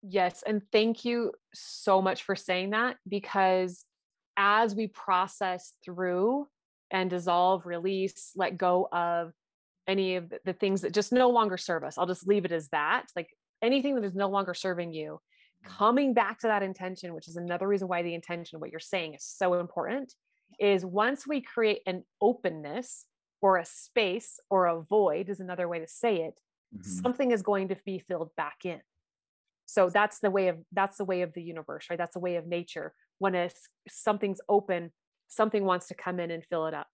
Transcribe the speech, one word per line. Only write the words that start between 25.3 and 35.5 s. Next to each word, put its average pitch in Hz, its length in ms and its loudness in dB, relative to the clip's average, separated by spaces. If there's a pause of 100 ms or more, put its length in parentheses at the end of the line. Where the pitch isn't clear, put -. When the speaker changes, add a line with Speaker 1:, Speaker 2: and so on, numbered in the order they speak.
Speaker 1:
is 196 100 -6
another 180 260 -6
way 170 120 -4
to 160 100 -8
say 220 280 0
it, 160 180 -4 (420)
Speaker 2:
Mm-hmm. 196 60 -14 (200)
Speaker 1:
something 247 280 2
is 220 120 2
going 196 260 0
to 185 80 -4 (100)
be 190 140 -6
filled 165 360 -6
back 147 280 -6
in. 175 160 -6 (840)
So 185 240 4
that's 202 300 2
the 208 120 2
way 190 180 4
of, 165 100 -2 (140)
that's 196 260 0
the 202 60 -4
way 180 180 0
of 165 100 -4
the 175 100 -12
universe, 160 460 -12
right? 175 100 -4
That's 170 160 -4
the 185 60 -6
way 180 160 -2
of 165 120 -6
nature. 170 440 -6 (280)
When 190 160 2
it's, 175 320 -4 (200)
something's 202 600 -2
open, 190 420 2 (380)
something 214 360 2